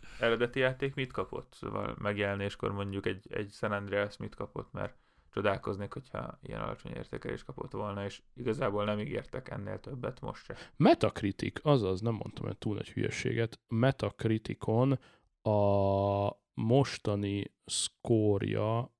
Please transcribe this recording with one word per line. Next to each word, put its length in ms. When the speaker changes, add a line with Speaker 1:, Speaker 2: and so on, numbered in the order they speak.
Speaker 1:
eredeti 380
játék 360
mit 180
kapott? 420
Szóval 440
megjelenéskor 720
mondjuk 340
egy, 260
egy 200
San 200
Andreas 440
mit 180
kapott, 380
mert 220
csodálkoznék, 600
hogyha 500
ilyen 180
alacsony 320
értékelést 520
kapott 280
volna, 320
és 180
igazából 480
nem 140
ígértek 520
ennél 300
többet 400
most 240
se. 120
Speaker 2:
Metacritic, 920
azaz, 340
nem 140
mondtam 320
egy 120
túl 160
nagy 140
hülyeséget. 800
Metacriticon 1300
a 960
mostani 920
szkórja, 1120